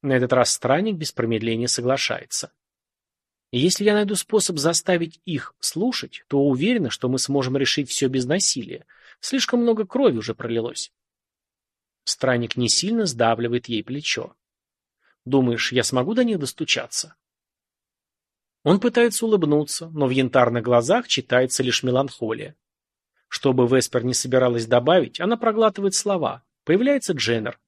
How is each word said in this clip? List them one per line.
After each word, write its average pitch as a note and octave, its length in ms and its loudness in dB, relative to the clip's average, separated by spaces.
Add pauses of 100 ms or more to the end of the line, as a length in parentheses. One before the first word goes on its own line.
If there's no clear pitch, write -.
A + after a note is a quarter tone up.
На C#3 120 0
этот B2 200 2
раз B2 180 4
странник F3+ 440 0
без D#3 160 -8
промедления A2+ 560 -2
соглашается. - 840 -4 (1000)
И B2 80 -2
если F3+ 240 2
я G#3 100 4
найду G#3 220 0
способ G3 420 -2
заставить E3 680 0
их D3+ 340 -6
слушать, - 680 -4
то C#3 160 2
уверена, D3 460 2
что - 200 -4
мы C3 100 0
сможем C3+ 380 -2
решить C3+ 340 -2
всё - 160 0
без B2+ 180 0
насилия. - 600 -2 (320)
Слишком B3 420 -2
много A3+ 240 2
крови G#3+ 320 2
уже A2 160 -6
пролилось. A#2 580 -6 (1120)
Странник A#2+ 520 -2
не B2 120 2
сильно G#3+ 360 0
сдавливает A#2 640 0
ей A2+ 160 -4
плечо. - 520 -8 (920)
Думаешь, B2+ 460 0
я B2 120 0
смогу C3+ 320 0
до B3+ 80 2
них A3 160 -2
достучаться? - 760 -6 (1500)
Он F3+ 140 4
пытается A#3 480 2
улыбнуться, E3 680 0
но D3 140 0
в - 20 2
янтарных B2 540 2
глазах B2 440 2
читается B2+ 540 0
лишь B2+ 220 -2
меланхолия. B2+ 720 -4 (720)
Что - 260 0
бы B2+ 140 4
Веспер B2 360 2
не B2 120 -2
собиралась B2 500 2
добавить, B2+ 540 2
она G#3 180 0
проглатывает G#3+ 560 0
слова. F3+ 500 -2 (200)
Появляется A#3+ 500 2
Дженнер. A#2 540 -2